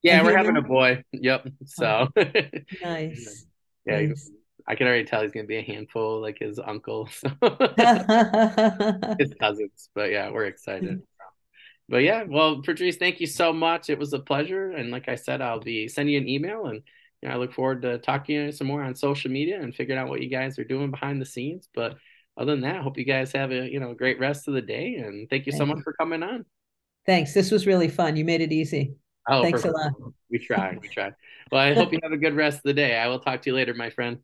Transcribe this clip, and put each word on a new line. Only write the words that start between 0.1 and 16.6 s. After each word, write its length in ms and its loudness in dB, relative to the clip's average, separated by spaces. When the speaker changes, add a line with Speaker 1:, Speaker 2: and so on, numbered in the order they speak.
Speaker 2:
A 20 6
Speaker 1:
we're 120 8
having 220 6
a 40 4
Speaker 2:
human? 100 -2
Speaker 1:
boy. 320 4
Yep. 340 0
So. 480 2
<laughs> 40 4
Speaker 2:
Nice. 640 -8
Speaker 1:
Yeah, 160 0
Speaker 2:
Nice. 300 -4
Speaker 1:
I 80 -4
can 120 2
already 180 4
tell 180 0
he's 80 -2
gonna 160 -10
be 100 -4
a 60 -6
handful, 580 -4
like 180 -8
his 200 -6
uncle. 540 -8
<laughs> 60 -16
So. 100 -4
Speaker 2:
<laughs> 1800 4
Speaker 1:
His 200 2
cousins, 560 -4
but 160 -2
yeah, 200 -2
we're 140 -2
excited. 440 -6
Speaker 2:
Mm-hmm. 100 -4
Speaker 1:
But 140 2
yeah, 240 2
well, 340 2
Patrice, 360 -2
thank 220 -2
you 80 -2
so 240 2
much. 380 0
It 100 0
was 140 -4
a 60 -2
pleasure, 520 -2
and 200 -6
like 180 -8
I 60 -2
said, 260 -6
I'll 180 -4
be 280 -6
sending 260 0
you 80 2
an 80 -4
email, 380 -4